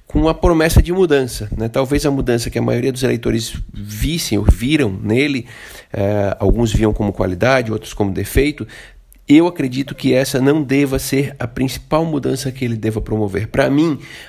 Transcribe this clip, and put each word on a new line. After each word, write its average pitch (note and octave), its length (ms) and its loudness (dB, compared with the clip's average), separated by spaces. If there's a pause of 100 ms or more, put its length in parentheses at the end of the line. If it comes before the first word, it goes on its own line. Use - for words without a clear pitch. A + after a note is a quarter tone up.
com D3+ 220 0
a D#3+ 60 2
promessa D#3+ 460 4
de D#3+ 120 2
mudança, C#3 600 0
né? A2+ 140 -2
Talvez C3+ 380 0
a C#3+ 40 2
mudança A#2+ 380 0
que - 100 -4
a A#2 40 0
maioria A#2+ 300 0
dos B2 100 -8
eleitores A#2 520 -2 (180)
vissem A2 640 -4
ou G2+ 60 -2
viram B2 460 2
nele, A#2 560 0 (460)
eh, G2+ 460 0
alguns G#2 340 2
viam G#2+ 200 2
como G2+ 200 -2
qualidade, A2 600 0
outros - 200 -8
como G2 200 -2
defeito, A2 540 -2 (600)
eu D#3+ 200 8
acredito C3+ 480 -4
que C3 200 0
essa C3 260 2
não C#3+ 220 4
deva C3+ 360 0
ser C3+ 400 -2
a A#2+ 100 -6
principal C3 560 -2
mudança C3+ 480 -2
que B2+ 120 -6
ele A#2 120 -2
deva A2 240 -2
promover. G#2+ 480 -2
Pra C3+ 200 0
mim, D3 300 2 (300)